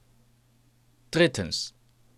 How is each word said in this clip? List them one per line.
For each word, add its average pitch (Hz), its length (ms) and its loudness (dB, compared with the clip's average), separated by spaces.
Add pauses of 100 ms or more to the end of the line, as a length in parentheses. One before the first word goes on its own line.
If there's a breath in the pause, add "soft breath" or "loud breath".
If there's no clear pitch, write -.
(1120)
Drittens. 110 640 0 (440)